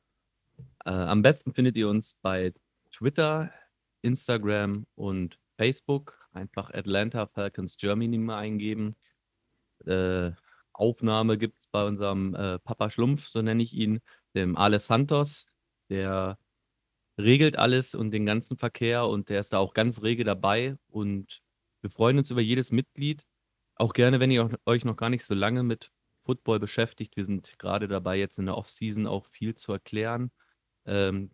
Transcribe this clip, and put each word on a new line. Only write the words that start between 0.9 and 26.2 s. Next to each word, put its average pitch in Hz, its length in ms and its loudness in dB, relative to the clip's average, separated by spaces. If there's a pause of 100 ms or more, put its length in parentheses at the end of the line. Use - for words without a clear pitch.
am 92 320 2
besten 135 300 4
findet 127 240 2
ihr 110 120 2
uns 107 340 -2
bei 92 300 0 (400)
Twitter, 156 580 0 (520)
Instagram 104 920 -2
und 95 460 -6 (160)
Facebook. 139 760 -2
Einfach 98 400 -10
Atlanta 101 540 -2
Falcons 101 500 -8
Germany 113 420 -2
mal 113 200 -4
eingeben. 107 560 -4 (880)
Äh, 92 460 0 (420)
Aufnahme 110 680 2
gibt's 110 280 -6
bei 104 180 0
unserem, 98 520 -2
äh, 92 240 -4
Papa 110 280 -4
Schlumpf, 131 380 0
so 113 160 -4
nenne 113 220 2
ich 117 80 -6
ihn, 110 280 0 (360)
dem 90 200 0
Ale 104 220 6
Santos. 143 680 0 (440)
Der 95 480 -2 (760)
regelt 139 400 6
alles 127 380 2
und 107 160 -4
den 107 160 0
ganzen 113 300 -2
Verkehr 120 500 0
und 104 220 -2
der 101 100 -2
ist 101 140 -6
da 101 60 2
auch 95 140 0
ganz 110 300 0
rege 113 220 0
dabei 104 520 0 (120)
und 101 540 -6 (380)
wir 104 100 -8
freuen 123 280 4
uns 139 140 0
über 120 80 0
jedes 120 320 0
Mitglied. 143 520 -2 (520)
Auch 113 160 2
gerne, 127 260 6
wenn 131 140 4
ihr 120 120 4
auch, 110 60 -2 (160)
euch 120 180 2
noch 113 120 -2
gar 113 140 -2
nicht 123 140 -4
so - 80 -6
lange 107 300 0
mit 117 300 -4 (320)